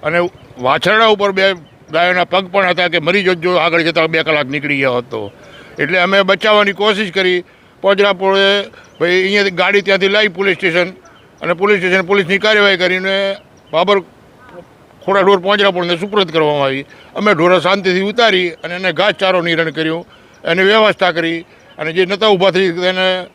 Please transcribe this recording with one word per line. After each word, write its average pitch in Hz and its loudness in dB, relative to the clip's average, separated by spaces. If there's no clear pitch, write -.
અને 160 -2
વાછરડા 170 2
ઉપર 202 2
બે 190 0
ગાયોના 175 2
પગ 180 -2
પણ 190 0
હતા 180 0
કે 170 -2
મરી 180 0
જત 180 0
જો 180 0
આગળ 165 2
જતા 160 0
બે 160 -2
કલાક 147 -2
નીકળી 143 -4
ગયા 135 0
હોત 123 -4
તો. 104 -10
એટલે 151 -2
અમે 196 2
બચાવવાની 202 2
કોશિશ 202 -2
કરી. 180 0
પાંજરાપોળે 196 2
ભાઈ 180 2
અહીંયાથી 196 0
ગાડી 185 0
ત્યાંથી 190 0
લાવી 208 2
પોલીસ 185 -2
સ્ટેશન 175 0
અને 165 -2
પોલીસ 202 0
સ્ટેશન 185 0
પોલીસની 190 0
કાર્યવાહી 208 2
કરીને 190 -2
બાબર 185 2
ખોડા 196 2
ઢોર 190 4
પાંજરાપોળને 180 0
સુપ્રત 196 -2
કરવામાં 151 0
આવી. 135 -4
અમે 202 0
ઢોરો 175 4
શાંતિથી 185 0
ઉતારી 202 0
અને 165 -12
એને 185 -4
ઘાસચારો 185 0
નિરણ 165 -2
કર્યું, 160 -6
એની 180 0
વ્યવસ્થા 196 2
કરી 165 -4
અને 156 -6
જે 180 0
નહોતા 196 -2
ઊભા 190 4
થઈ 185 0
એને 185 -2